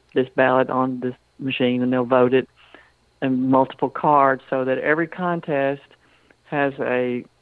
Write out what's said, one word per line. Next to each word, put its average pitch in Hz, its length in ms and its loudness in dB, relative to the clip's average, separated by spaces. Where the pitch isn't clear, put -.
this 131 140 0
ballot 131 420 2
on 131 300 -2
this 127 140 -6
machine, 123 420 -2
and 127 100 0
they'll 127 120 0
vote 123 300 4
it 127 140 2
in 131 300 0
multiple 135 400 2
cards 139 580 2
so 131 160 -2
that 131 140 -2
every 156 300 -2
contest 156 720 -4
has 143 340 -2
a, 123 460 -4